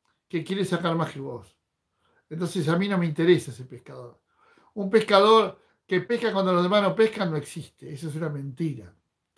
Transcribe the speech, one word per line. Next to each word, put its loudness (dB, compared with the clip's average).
que -4
quiere -2
sacar -2
más -2
que -14
vos. -14
Entonces -4
a 2
mí 0
no 0
me 0
interesa 2
ese -16
pescador. -20
Un -6
pescador 6
que -2
pesca -2
cuando 0
los 2
demás 2
no 0
pescan 0
no -4
existe. -12
Eso -12
es -10
una -6
mentira. -8